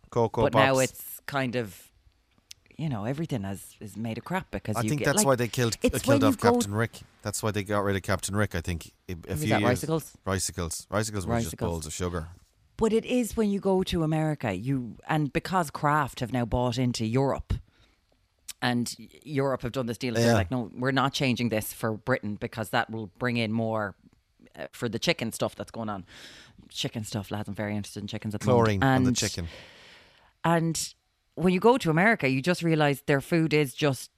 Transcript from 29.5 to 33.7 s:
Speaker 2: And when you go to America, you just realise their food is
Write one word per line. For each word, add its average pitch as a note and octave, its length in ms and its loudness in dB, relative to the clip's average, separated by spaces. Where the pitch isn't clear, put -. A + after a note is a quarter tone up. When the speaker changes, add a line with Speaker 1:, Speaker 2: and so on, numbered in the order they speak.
Speaker 2:
And E3 500 0
when F3+ 180 2
you F3+ 80 2
go A#3+ 180 6
to E3+ 120 0
America, F3 380 4
you C3 140 2
just F3 200 0
realise D3+ 400 2
their C#3+ 180 2
food D#3+ 320 2
is D3+ 220 2